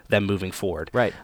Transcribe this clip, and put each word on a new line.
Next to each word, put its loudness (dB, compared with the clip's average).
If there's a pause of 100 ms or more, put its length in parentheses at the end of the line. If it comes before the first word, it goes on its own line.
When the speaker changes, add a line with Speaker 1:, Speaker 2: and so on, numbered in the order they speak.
Speaker 1:
them 4
moving 0
forward. -4
Speaker 2:
Right. 2 (100)